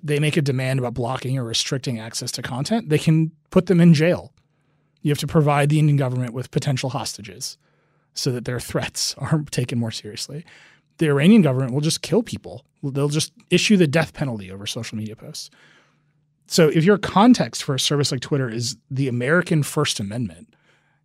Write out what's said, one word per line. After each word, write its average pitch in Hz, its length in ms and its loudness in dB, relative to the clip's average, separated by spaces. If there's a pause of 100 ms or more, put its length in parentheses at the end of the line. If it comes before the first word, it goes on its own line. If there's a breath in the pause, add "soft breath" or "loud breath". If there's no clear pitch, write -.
they 147 160 0
make 151 180 2
a 165 40 2
demand 131 360 0
about 120 160 -2
blocking 127 460 -4
or 123 40 -4
restricting 117 560 -4
access 117 340 -10
to - 80 -10
content, 151 480 -4
they 151 100 2
can 160 320 2 (180)
put 185 180 2
them 180 140 4
in 170 120 10
jail. 156 400 2 (680)
You 151 100 -2
have 143 80 -2
to 151 80 -6
provide 143 420 4
the 151 100 4
Indian 147 180 4
government 127 360 -2
with 127 180 -10
potential 135 380 -2
hostages - 680 -10 (560)
so - 200 -4
that 120 120 -6
their 123 140 -6
threats - 560 -6
<laughs> - 40 -20
are 147 300 0
taken 123 300 -4
more 113 120 -4
seriously. 123 540 -12 (520 soft breath)
The 165 100 0
Iranian 156 340 6
government 131 320 2
will 147 80 -2
just 160 200 -2
kill 202 220 0
people. 175 420 -12 (180)
They'll 139 240 -2
just 147 240 -2 (180)
issue 185 280 4
the 175 100 6
death 151 260 0
penalty 107 380 -6
over 98 160 -12
social 113 300 -8
media 107 180 -8
posts. - 340 -16 (960 soft breath)
So 160 220 4
if 160 140 2
your 196 140 6
context 202 640 4
for 143 120 -4
a 127 40 -4
service 143 320 0
like 131 100 -4
Twitter 135 280 -2
is 113 260 -6 (140)
the 135 180 -2
American 147 560 0
First - 360 -2
Amendment, 104 560 -8 (500)